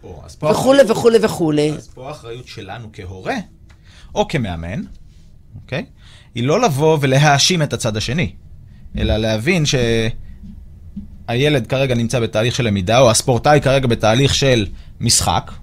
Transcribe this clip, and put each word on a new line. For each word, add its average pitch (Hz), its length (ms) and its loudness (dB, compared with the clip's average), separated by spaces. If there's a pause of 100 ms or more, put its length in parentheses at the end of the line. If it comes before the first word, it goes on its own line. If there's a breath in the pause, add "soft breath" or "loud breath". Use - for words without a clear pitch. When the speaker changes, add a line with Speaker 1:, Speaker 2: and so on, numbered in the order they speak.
Speaker 1:
או, - 220 -18
אז - 100 -20
פה 151 160 -4
Speaker 2:
וכולי, 262 280 4
Speaker 1:
האחריות, 220 180 6
Speaker 2:
וכולי, 226 240 4
וכולי. 156 560 0
Speaker 1:
אז - 100 -18
פה 131 220 -18
האחריות 123 380 -16
שלנו 107 460 -14
כהורה, 98 420 -10 (800 soft breath)
או 202 120 0
כמאמן, 95 540 -4 (800 soft breath)
אוקיי? 165 220 -8 (500 soft breath)
היא 120 80 -4
לא 160 180 2
לבוא 156 400 2
ולהאשים 143 600 4
את 135 120 -2
הצד 110 240 -4
השני, 117 340 -4 (680 soft breath)
אלא 107 200 0
להבין 110 460 0 (1700 soft breath)
שהילד 131 380 0
כרגע 131 280 0
נמצא 117 240 0
בתהליך 113 360 0
של 123 80 -2
למידה, 107 360 2
או 123 120 8
הספורטאי 131 500 2
כרגע 135 260 2
בתהליך 117 480 2
של 123 320 2 (340 soft breath)
משחק - 500 0 (120)